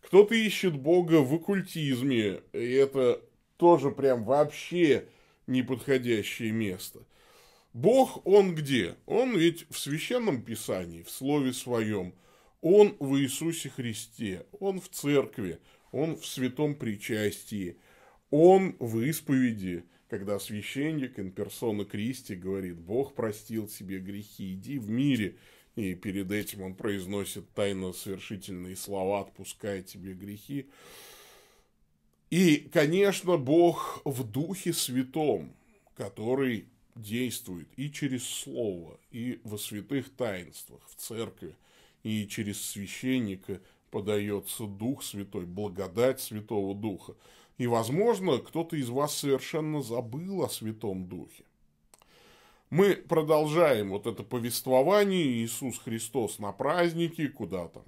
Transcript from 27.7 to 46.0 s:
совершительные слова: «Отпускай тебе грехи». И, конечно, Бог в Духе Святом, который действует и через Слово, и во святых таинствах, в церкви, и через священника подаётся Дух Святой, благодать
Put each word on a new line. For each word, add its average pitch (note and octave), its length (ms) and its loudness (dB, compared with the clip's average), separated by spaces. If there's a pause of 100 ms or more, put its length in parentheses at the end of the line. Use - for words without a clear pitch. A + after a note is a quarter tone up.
совершительные F#2+ 840 -10
слова: G2 460 -2
«Отпускай G2 600 -8
тебе F#2+ 320 -14
грехи». G#2 560 -10 (1600)
И, D#3+ 420 6
конечно, F3 680 4
Бог D#3+ 680 4
в B2+ 180 -4
Духе E3 500 -4
Святом, B2+ 800 -2 (400)
который A#2 720 -2 (280)
действует A2 720 -6 (100)
и D3 140 -8
через C3 360 -6
Слово, G#2 720 -6 (100)
и A#2+ 340 -8
во G#2+ 140 -8
святых A2 580 -8
таинствах, - 720 -8
в - 80 -20
церкви, G#2+ 600 -10 (480)
и G#2+ 240 -4
через G2+ 340 -6
священника G2+ 1000 -4 (320)
подаётся G#2 760 -4
Дух G#2 380 -6
Святой, G2 420 -10
благодать F#2+ 720 -2